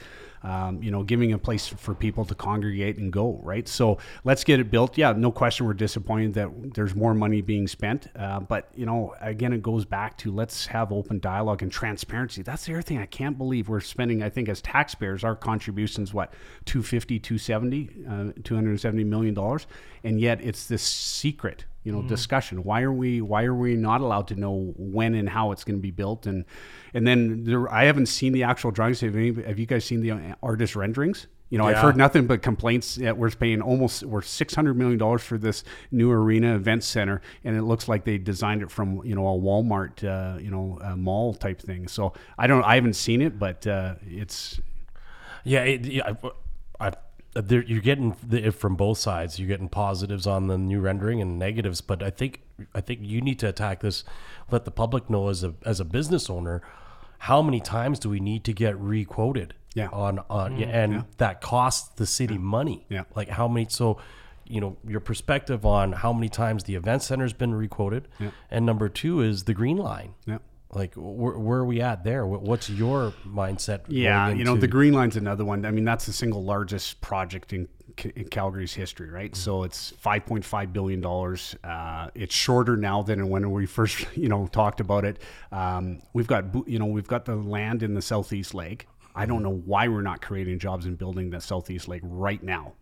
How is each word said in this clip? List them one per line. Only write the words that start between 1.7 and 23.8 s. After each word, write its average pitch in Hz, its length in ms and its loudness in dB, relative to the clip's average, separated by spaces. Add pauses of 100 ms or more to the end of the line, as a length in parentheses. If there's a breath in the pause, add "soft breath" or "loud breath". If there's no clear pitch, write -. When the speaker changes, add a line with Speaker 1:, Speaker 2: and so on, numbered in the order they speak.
Speaker 1:
people 107 300 0
to 101 100 -6
congregate 101 640 -2
and 98 120 -2
go, 104 320 0
right? 107 240 -4
So 110 300 4 (260 loud breath)
let's - 200 4
get 143 160 8
it 113 100 2
built. 117 260 4
Yeah, 143 220 6
no 117 140 4
question 117 340 2
we're 110 80 2
disappointed 107 600 0
that 101 140 0 (260)
there's 104 180 0
more 110 220 4
money 107 260 4
being 101 260 0
spent. 110 480 -4
Uh, 98 240 -4
but, 95 360 -4
you 120 100 -6
know, 113 340 -2
again, 110 320 -2
it 113 120 0
goes 113 200 0
back 101 360 -4
to 107 120 -4
let's 110 360 -4
have 113 240 -2
open 101 280 -2
dialogue 101 440 -2
and 92 80 -4
transparency. 113 720 -6
That's 147 220 -8
the 165 80 -6
other 165 100 -4
thing 139 160 -4
I 98 80 -6
can't 139 280 -4
believe 131 320 -2
we're 110 120 0
spending, 117 420 -2
I 104 80 -2
think, 120 180 -2
as 101 140 -4
taxpayers, 101 600 0
our 113 120 0
contributions, 104 800 -2
what, 95 180 -2 (340 loud breath)
two 123 180 0
fifty, 117 360 -2
two 110 280 -2
seventy, 123 420 0 (200)
uh, 101 220 -4 (120)
two 117 120 -2
hundred 110 260 2
seventy 110 240 0
million 107 280 2
dollars, 104 340 -2 (360 loud breath)
and 110 160 2
yet 117 240 4
it's - 240 -6
this 113 160 -2
secret, - 800 -4 (200)
you 110 100 -4
know, 104 80 -2
Speaker 2:
Mm. 87 80 -4
Speaker 1:
discussion. 107 540 -2
Why 107 180 -2
are 135 100 2
we, 127 300 0
why 107 240 2
are 127 100 2
we 123 220 2
not 113 240 4